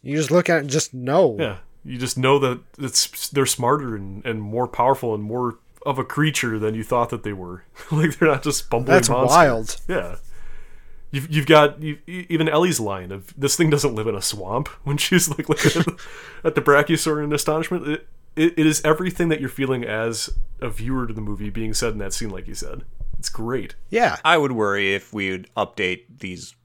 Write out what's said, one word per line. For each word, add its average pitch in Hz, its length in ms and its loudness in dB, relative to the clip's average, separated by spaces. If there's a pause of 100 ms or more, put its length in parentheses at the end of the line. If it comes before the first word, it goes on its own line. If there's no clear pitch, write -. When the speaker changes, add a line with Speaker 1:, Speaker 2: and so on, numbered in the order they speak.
Speaker 1:
You 135 160 -6
just 147 140 0
look 175 180 4
at 165 80 4
it 147 40 0
and 143 100 -8
just 147 200 0
know. 127 480 2
Speaker 2:
Yeah, 107 180 -4 (280)
you 131 140 -10
just 123 180 -4
know 139 220 6
that 127 220 0 (180)
it's, - 500 -4
they're 139 160 2
smarter 127 500 0
and, 98 300 -10
and 113 160 -4
more 113 260 -4
powerful 123 460 2
and 107 100 -4
more 117 360 -4 (260)
of 135 140 -2
a 123 40 -2
creature 143 540 0
than 107 160 -2
you 110 100 -4
thought 120 280 0
that 117 100 -8
they 107 120 -6
were. 92 320 -12 (120)
<laughs> - 140 -10
Like, 156 260 2
they're 165 120 6
not 131 120 2
just - 300 -4
bumbling 131 240 4
Speaker 1:
That's - 140 6
Speaker 2:
monsters. 131 260 4
Speaker 1:
wild. 123 520 4
Speaker 2:
Yeah. 92 280 -4 (960)
You've, 139 200 -4
you've 147 140 0
got, 147 380 8
you, 151 240 -8
e-, 180 200 -12
even 160 220 2
Ellie's 165 300 2
line 95 320 -6
of, - 280 -14
"This 139 160 0
thing 165 140 4
doesn't 143 240 2
live 107 140 -2
in 107 80 -2
a 98 60 -6
swamp," 104 460 -4
<laughs> - 160 -18
when 143 140 -2
she's, 180 320 4
like, 147 180 -6
looking 156 320 2
at 165 60 4
the, - 140 -6 (220)
<laughs> - 220 -16
at 160 120 0
the 143 60 2
Brachiosaur 151 600 4
in 147 80 -4
astonishment. 156 560 -2
It, 151 200 -6 (280)
it, 165 220 2
it 156 80 4
is 156 180 4
everything 170 460 2
that 151 100 2
you're 135 80 -4
feeling 127 360 -2
as 110 440 -4 (320)
a 127 80 -4
viewer 120 380 -2
to 107 80 -6
the 110 80 -8
movie 104 300 -6
being 110 240 -4
said 113 180 0
in 107 60 -6
that 98 140 -4
scene, - 180 -6
like 92 160 -10
you - 80 -10
said. - 280 -8 (360)
It's - 100 -4
great. 113 460 -4 (160)
Speaker 1:
Yeah. 202 340 2
Speaker 3:
I 165 140 6
would 143 140 0
worry 101 420 2
if - 180 -8
we 98 160 -2
would 92 260 -8
update 92 500 -4 (120)
these 90 480 -14